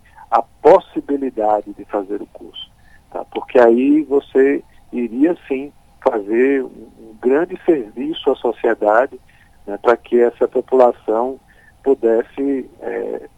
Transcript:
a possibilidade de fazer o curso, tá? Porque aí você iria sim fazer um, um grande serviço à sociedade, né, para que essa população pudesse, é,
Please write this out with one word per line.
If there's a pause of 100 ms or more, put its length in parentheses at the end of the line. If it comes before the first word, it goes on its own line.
(300)
a
possibilidade
de
fazer
o
curso, (400)
tá?
Porque
aí
você (300)
iria (120)
sim (280)
fazer
um, (120)
um
grande
serviço
à
sociedade, (460)
né,
para
que
essa
população (440)
pudesse, (100)
é,